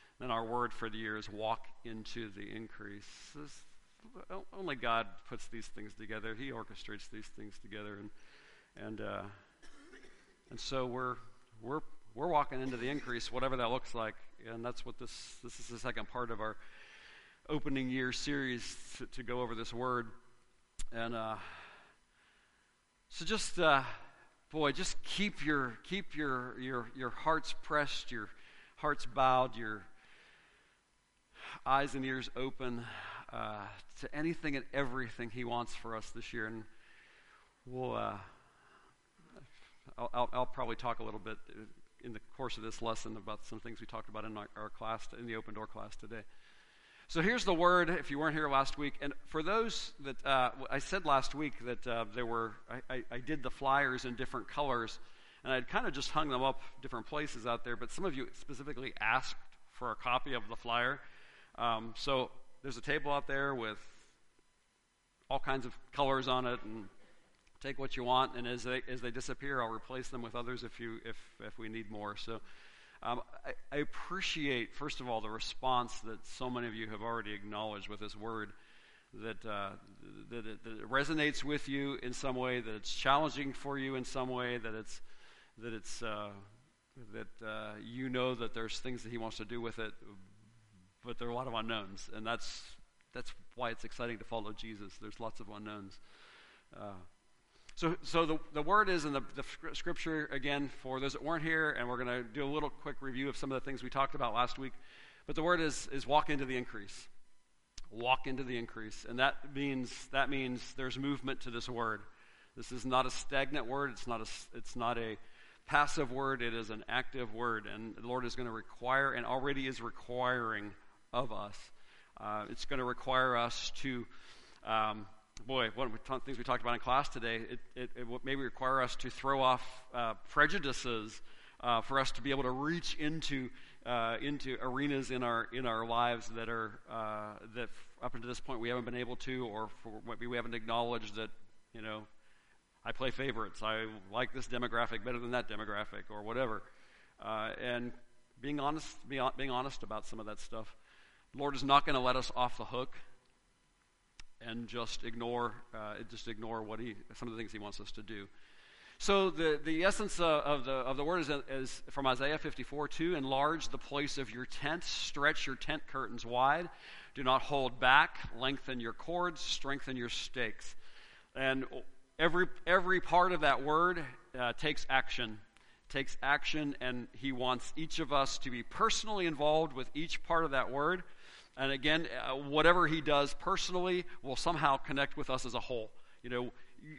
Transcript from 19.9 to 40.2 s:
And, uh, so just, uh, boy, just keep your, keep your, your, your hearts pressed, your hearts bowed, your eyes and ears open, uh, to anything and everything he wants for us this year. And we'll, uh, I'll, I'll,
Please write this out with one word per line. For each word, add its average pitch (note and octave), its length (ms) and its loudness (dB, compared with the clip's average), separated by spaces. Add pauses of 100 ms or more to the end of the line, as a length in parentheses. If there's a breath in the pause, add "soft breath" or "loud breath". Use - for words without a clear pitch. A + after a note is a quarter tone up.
And, A#2 240 -2
uh, A2 200 -2 (1700 loud breath)
so - 160 -8
just, G#3 360 2
uh, C#3+ 240 8 (680 loud breath)
boy, D3 220 4
just - 320 2
keep F#3+ 400 0
your, C3+ 400 2
keep F#3+ 280 -2
your, B2+ 460 -2
your, B2+ 380 -2
your B2+ 140 -2
hearts D#3 520 2
pressed, - 480 2
your A2 160 -2 (480 loud breath)
hearts - 300 2
bowed, B2+ 500 6
your G#2+ 300 -4 (1800 loud breath)
eyes C3+ 300 4
and C3 80 0
ears C3 320 -2
open, B2+ 480 -2 (480 loud breath)
uh, G#2+ 360 -6 (340)
to C3 120 -6
anything D3+ 440 0
and A#2 160 -4
everything B2 560 0
he A#2+ 160 -4
wants A#2 280 -2
for A2+ 220 -6
us A2 180 -6
this A2+ 200 -8
year. A2+ 140 -2
And A2 180 -6 (1000 loud breath)
we'll, B2+ 300 -4
uh, G#2+ 220 0 (1800 loud breath)
I'll, A#2 160 -6
I'll, A#2+ 200 2